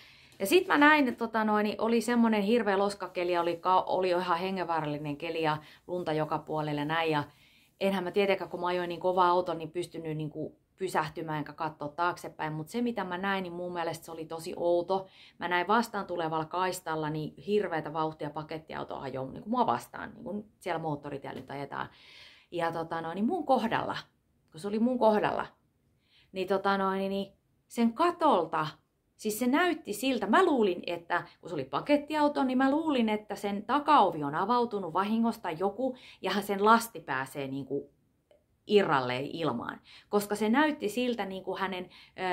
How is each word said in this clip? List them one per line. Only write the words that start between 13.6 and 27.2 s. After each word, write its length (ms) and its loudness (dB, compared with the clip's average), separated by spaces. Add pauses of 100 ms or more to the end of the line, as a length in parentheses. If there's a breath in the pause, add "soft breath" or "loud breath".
mielestä 320 -6
se 80 -14
oli 120 -10
tosi 320 -10
outo. 500 2 (320 loud breath)
Mä 100 -6
näin 200 2
vastaan 380 2
tulevalla 380 -2
kaistalla 640 -4
niin 260 -6
hirveätä 560 -2
vauhtia 380 -4
pakettiauto 680 -10
ajoi 340 -8
niinku 180 -12
mua 160 2
vastaan, 480 -4
niinku 320 -10 (140)
siellä 180 -4
moottoritiellä 600 -6
nyt 100 -18
ajetaan. 380 -8 (600 loud breath)
Ja 220 -2
tota 280 -6
noin, 140 -8
niin 100 -2
mun 220 -2
kohdalla, 500 0 (540)
kun 100 -18
se 80 -8
oli 100 -2
mun 200 2
kohdalla, 480 4 (840 soft breath)
niin 160 -4
tota 300 2
noin, 320 0
niin 220 -4 (360)